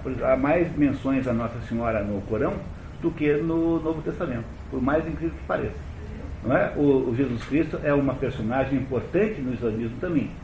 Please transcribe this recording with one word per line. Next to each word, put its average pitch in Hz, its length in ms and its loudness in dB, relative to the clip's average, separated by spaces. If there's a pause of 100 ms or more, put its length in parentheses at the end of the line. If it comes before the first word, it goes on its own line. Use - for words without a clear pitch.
por 131 100 -4
exemplo, 123 160 0
há 131 80 6
mais 147 400 2
menções 135 500 2
a 123 60 0
Nossa 113 260 -2 (100)
Senhora 113 340 0
no 101 200 -2
Corão 143 320 0 (480)
do 165 80 2
que 151 240 2
no 165 460 2
Novo 156 220 -2
Testamento, 120 420 -4 (260)
por 131 120 -2
mais 156 240 2
incrível 160 300 -4
que - 100 -10
pareça. - 420 -4 (560)
Não 123 120 2
é? - 200 2
O, 135 340 4
o 117 60 0
Jesus 120 280 0
Cristo 156 380 0
é 151 100 2
uma 139 220 2
personagem 131 640 0
importante 170 600 0
no 127 140 -2
islamismo 113 460 -2
também. 156 300 0 (120)